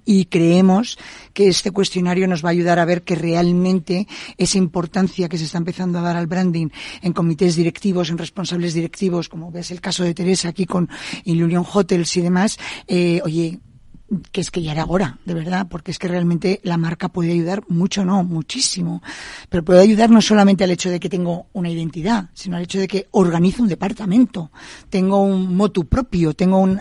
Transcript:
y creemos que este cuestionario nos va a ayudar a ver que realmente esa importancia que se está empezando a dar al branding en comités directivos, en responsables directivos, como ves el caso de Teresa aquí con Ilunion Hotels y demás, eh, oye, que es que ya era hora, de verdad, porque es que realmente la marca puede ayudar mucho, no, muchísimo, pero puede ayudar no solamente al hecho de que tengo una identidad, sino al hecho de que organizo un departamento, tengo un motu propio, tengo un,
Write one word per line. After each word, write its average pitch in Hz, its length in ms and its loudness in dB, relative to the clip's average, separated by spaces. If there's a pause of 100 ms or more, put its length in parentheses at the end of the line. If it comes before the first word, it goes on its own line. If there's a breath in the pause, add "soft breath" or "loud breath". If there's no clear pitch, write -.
y 190 220 4
creemos 185 680 4 (380 loud breath)
que 202 140 4
este 180 240 0
cuestionario 185 560 0
nos 170 160 -2
va 175 60 0
a - 20 2
ayudar 175 260 2
a 170 60 4
ver 175 180 0
que 175 140 -2
realmente 175 880 0 (320 loud breath)
esa 196 200 0
importancia 180 720 0
que 170 100 -6
se 160 60 -6
está 165 140 -6
empezando 175 400 -4
a 170 40 -2
dar 170 140 -2
al 170 120 -4
branding 170 400 -2 (340 loud breath)
en 175 100 -2
comités 165 440 0
directivos, 175 540 0
en 170 80 -4
responsables 175 540 -4
directivos, 170 560 -2
como 165 220 -14
ves 175 220 -12
el 180 80 -12
caso 180 240 -4
de 175 100 0
Teresa 175 360 0
aquí 180 160 -2
con 180 220 0 (360 loud breath)
Ilunion 170 440 2
Hotels 185 480 0
y 180 40 2
demás, 180 380 2 (280 loud breath)
eh, 175 380 2
oye, 165 340 -2 (760)
que 196 80 -4
es 160 100 -4
que 180 100 -6
ya 156 120 -4
era 160 140 -2
hora, 165 380 -2
de 175 100 -6
verdad, 180 360 -4
porque 170 220 -10
es - 80 -10
que 180 80 -4
realmente 175 560 0
la 170 120 -2
marca 170 340 -4
puede 170 200 -2
ayudar 175 380 -2
mucho, 185 360 0
no, 185 200 2
muchísimo, 170 800 -6 (440 loud breath)
pero 170 160 -2
puede 180 180 8
ayudar 220 280 6
no 226 100 10
solamente 196 440 4
al 180 80 2
hecho 180 180 -2
de 175 80 -2
que 185 100 -6
tengo 175 440 -4
una 175 180 -4
identidad, 170 640 -4
sino 175 220 -8
al 175 80 -6
hecho 190 160 -4
de 190 80 -2
que 190 240 -4
organizo 180 500 2
un 220 60 4
departamento, 196 840 0 (380 loud breath)
tengo 196 340 2
un 185 320 2
motu 190 320 0
propio, 175 480 0
tengo 190 240 2
un, 190 220 2